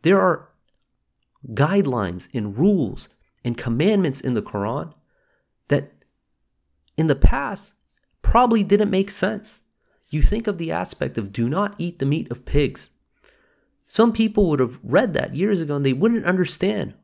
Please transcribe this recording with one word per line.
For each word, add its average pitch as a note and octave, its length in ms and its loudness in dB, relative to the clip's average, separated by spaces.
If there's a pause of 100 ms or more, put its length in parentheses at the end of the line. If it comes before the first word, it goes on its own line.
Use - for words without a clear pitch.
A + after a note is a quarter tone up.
There F#3+ 220 4
are F3+ 260 0 (1000)
guidelines B2 840 -2
and G#2 240 -6
rules E3 540 0 (340)
and A#2+ 140 -4
commandments D3+ 640 0
in B2+ 100 -2
the A2+ 80 0
Quran A#2+ 540 -6 (760)
that C#3+ 240 -2 (1040)
in D#3+ 120 0
the D3 60 4
past A#3 600 2 (480)
probably A3+ 420 4
didn't G#3 240 2
make G3 220 0
sense. - 540 -6 (440)
You D3+ 140 0
think A3+ 240 6
of G3 100 -2
the E3 160 -6
aspect - 460 -6
of G2+ 120 -6
do A2+ 160 -2
not G3+ 300 -2
eat E3+ 220 -8
the C3+ 80 -2
meat D3 240 -2
of - 160 -10
pigs. - 460 0 (960)
Some A3+ 240 2
people G#3+ 360 2
would D3+ 100 0
have B2+ 240 0
read F3+ 320 0
that - 220 -4
years F#3+ 240 0
ago D3 160 -4
and C#3+ 100 0
they C3+ 60 2
wouldn't A3 320 0
understand. F#3 800 -2